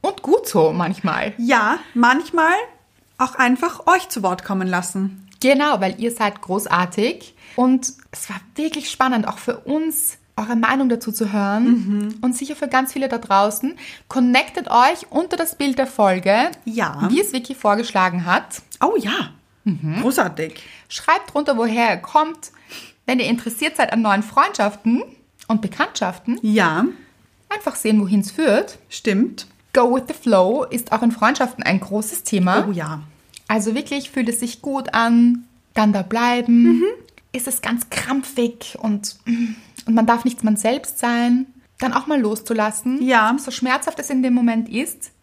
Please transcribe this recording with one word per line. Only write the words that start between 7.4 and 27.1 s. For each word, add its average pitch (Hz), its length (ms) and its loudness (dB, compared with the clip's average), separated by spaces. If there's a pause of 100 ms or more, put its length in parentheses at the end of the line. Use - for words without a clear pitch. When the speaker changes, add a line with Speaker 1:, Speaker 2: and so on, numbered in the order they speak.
Speaker 1:
Und 254 360 2 (180)
es - 200 -14
war 190 100 -10 (140)
wirklich 302 360 -4
spannend, 254 360 0
auch - 120 -8
für - 200 -4
uns, 311 600 -4 (180)
eure 220 200 -2
Meinung 254 340 2
dazu 233 220 -2
zu 214 200 -2
hören. 208 320 0
Speaker 2:
Mhm. 208 560 2
Speaker 1:
Und 254 160 0
sicher 285 200 -8
für 285 120 -4
ganz 262 240 0
viele 269 160 -2
da 240 100 -4
draußen. 208 560 0 (340)
Connectet 262 600 0
euch 269 400 2
unter 349 260 -2
das 330 200 -4
Bild 277 220 -2
der 262 80 0
Folge, 202 640 2 (140)
Speaker 2:
Ja. 190 460 -2
Speaker 1:
wie 294 100 4
es 403 120 -2
Vicky 254 220 -6
vorgeschlagen 190 720 0
hat. - 360 -2 (220)
Speaker 2:
Oh 415 140 2
ja. 214 320 -2 (340)
Speaker 1:
Mhm. 160 380 -2
Speaker 2:
Großartig. 170 580 0 (280)
Speaker 1:
Schreibt - 460 -2
drunter, 294 220 0
woher 226 380 2
ihr - 20 -2
kommt. 311 560 -6 (540)
Wenn 247 120 -2
ihr 233 80 -2
interessiert 240 500 -4
seid - 160 0
an 226 100 0
neuen 208 200 2
Freundschaften 240 800 0 (460)
und 220 140 0
Bekanntschaften, 208 800 -4
Speaker 2:
Ja. 202 420 2 (640)